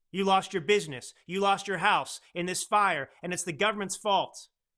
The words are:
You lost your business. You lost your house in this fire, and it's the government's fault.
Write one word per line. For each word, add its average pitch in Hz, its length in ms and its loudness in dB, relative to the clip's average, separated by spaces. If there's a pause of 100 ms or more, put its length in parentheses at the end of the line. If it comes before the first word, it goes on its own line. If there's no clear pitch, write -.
(100)
You 190 140 -2
lost 190 300 2
your 180 80 -2
business. 156 500 0 (140)
You 185 140 -4
lost 196 280 2
your 185 100 -2
house 175 420 0 (140)
in 175 120 -2
this 180 180 -4
fire, 190 460 2 (120)
and 175 100 -6
it's 175 100 -6
the 180 100 -6
government's 202 440 -2
fault. 190 520 -2 (300)